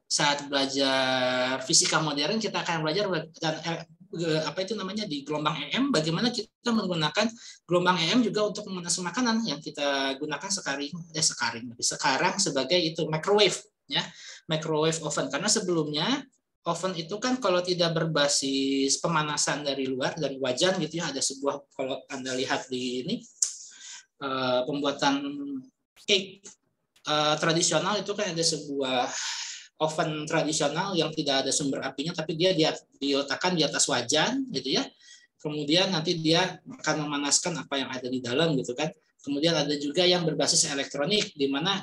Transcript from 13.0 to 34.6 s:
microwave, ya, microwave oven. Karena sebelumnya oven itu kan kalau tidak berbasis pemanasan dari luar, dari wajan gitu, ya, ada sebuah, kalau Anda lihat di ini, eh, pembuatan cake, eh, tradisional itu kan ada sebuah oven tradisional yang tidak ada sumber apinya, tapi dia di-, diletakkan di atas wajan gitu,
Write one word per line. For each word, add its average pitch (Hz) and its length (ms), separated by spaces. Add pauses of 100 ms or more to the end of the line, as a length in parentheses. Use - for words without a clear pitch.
microwave, 180 560 (240)
ya, 151 160 (480)
microwave 160 560
oven. 151 240
Karena 175 200
sebelumnya 170 600 (560)
oven 170 320
itu 165 240
kan 254 160
kalau 180 240
tidak 175 320
berbasis 139 1120
pemanasan 151 560
dari 135 280
luar, 135 280
dari 135 240
wajan 175 400
gitu, 165 240
ya, 147 80
ada 135 80
sebuah, 139 440 (120)
kalau 135 320
Anda 131 240
lihat 127 400
di 123 320
ini, 202 160 (1040)
eh, 131 400
pembuatan 143 560 (800)
cake, - 400 (720)
eh, 151 240
tradisional 170 640
itu 202 160
kan 202 160
ada 165 80
sebuah 139 720 (680)
oven 156 480
tradisional 156 720
yang 151 160
tidak 135 320
ada 135 80
sumber 139 320
apinya, 139 240
tapi 160 240
dia 175 160
di-, 156 160 (320)
diletakkan 139 560
di 156 80
atas 135 240
wajan 151 640
gitu, 135 240